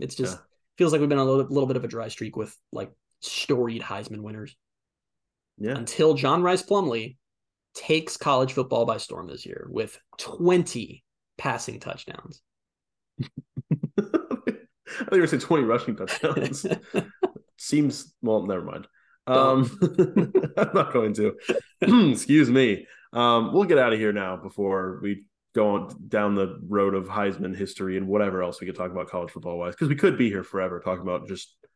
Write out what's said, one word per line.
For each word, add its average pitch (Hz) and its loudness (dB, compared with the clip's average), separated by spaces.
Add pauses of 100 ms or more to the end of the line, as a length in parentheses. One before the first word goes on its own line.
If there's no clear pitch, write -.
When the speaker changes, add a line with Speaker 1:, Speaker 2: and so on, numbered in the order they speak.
Speaker 1:
It's - -10
just 92 -4
Speaker 2:
Yeah. - -18 (360)
Speaker 1:
feels 175 4
like 156 4
we've 143 2
been 143 2
on 131 2
a 135 4
little, 135 2
little 139 2
bit 127 0
of 117 -6
a - -6
dry 113 -8
streak - -10
with, 107 -8 (200)
like, - -8 (300)
storied 120 -4
Heisman 107 -10
winners. 107 -14 (1000)
Speaker 2:
Yeah. 117 -6
Speaker 1:
Until 156 2
John 143 2
Rice 180 2
Plumlee 123 -2 (580)
takes - -2
college 131 2
football 123 0
by 110 0
storm - -12
this - -16
year - -14
with - -6 (200)
twenty - -2 (320)
passing 117 -6
touchdowns. - -14 (760)
Speaker 2:
<laughs> - -4 (760)
I 202 2 (1040)
thought - -4
you 185 6
were 165 4
saying 131 0
twenty 151 2
rushing 117 0
touchdowns. - -4 (460)
Speaker 1:
<laughs> - -8
Speaker 2:
Seems, - -2
well, 110 2
never 92 -4
mind. - -10 (400)
Speaker 1:
Don't. 127 4 (440)
Speaker 2:
Um, - 2
<laughs> - -18
I'm - 2
not 180 2
going 110 2
to. 104 0 (460)
<clears throat> 196 8
Excuse 139 6
me. 123 4 (260)
Um, 117 4
we'll 196 6
get 165 6
out 123 6
of 110 2
here 107 2
now 95 -4
before 95 -4
we 101 -6 (280)
go 104 2
on - -6 (120)
down 104 0
the 95 -2
road 98 2
of 92 -4
Heisman 98 -4
history 95 -6
and 95 -4
whatever 98 0
else 87 -6
we 90 -12
could 92 -8
talk 92 -6
about 90 -8
college 87 -8
football 85 -10
wise, 87 -6
'cause 151 -2
we 123 0
could 180 2
be 117 2
here 98 -4
forever 92 -6
talking 90 -6
about 90 -4
just, - -14 (200)